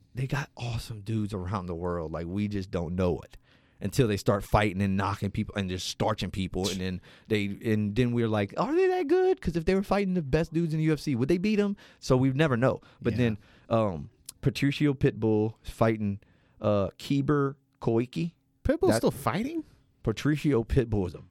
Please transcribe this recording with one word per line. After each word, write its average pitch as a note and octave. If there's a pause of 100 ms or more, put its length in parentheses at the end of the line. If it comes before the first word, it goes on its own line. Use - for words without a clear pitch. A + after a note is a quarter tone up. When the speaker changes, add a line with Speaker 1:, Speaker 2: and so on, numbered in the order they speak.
(160)
Speaker 1:
they C3
got C#3+
awesome A2+
dudes G#2+
around F#2
the F2
world. E2+
Like, D#2+
we G#2
just G2+
don't F2
know F2+
it - (440)
until A2
they G#2
start G2+
fighting G#2
and G2
knocking G2
people -
and G2
just F#2
starching G2+
people. F#2
And F#2
then F#2 (260)
they, G2+
and G#2+
then B2
we're A#2
like, G#2
"Are B3
they F#4
that F4+
good?" F#4
'Cause E3
if E3
they F#3
were G3
fighting F#3+
the F3+
best D3+
dudes D#3+
in D#3+
the D#3
U D#3
F D3
C, C#3+
would B2
they E3+
beat G#3
'em? G3+ (220)
So C3
we C3+
never C3+
know. A#2+ (200)
But A#2+
Speaker 2:
Yeah. -
Speaker 1:
then, A#2 (320)
um, G2 (320)
Patricio C#3
Pitbull A2 (100)
is -
fighting, G#2+ (400)
uh, G2+
Kiber C#3 (260)
Koike. B2 (300)
Speaker 2:
Pitbull's E4
Speaker 1:
That -
Speaker 2:
still A#3+
fighting? B3+ (400)
Speaker 1:
Patricio C3+
Pitbull G#2+
is -
a -